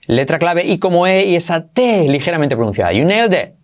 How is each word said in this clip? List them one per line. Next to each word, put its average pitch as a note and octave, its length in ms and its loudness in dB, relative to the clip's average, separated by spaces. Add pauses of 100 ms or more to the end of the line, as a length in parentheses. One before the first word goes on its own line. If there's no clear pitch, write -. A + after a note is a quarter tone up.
Letra C3+ 320 -2
clave E3+ 280 0
I F#3+ 120 0
como F3+ 280 0
E F#3+ 200 2
y F3+ 100 0
esa E3 320 -2
T A3+ 400 0
ligeramente C#3+ 480 -2
pronunciada. G#2 360 -2
You G#2+ 120 2
nailed G#3 280 2
it. D#3+ 320 -2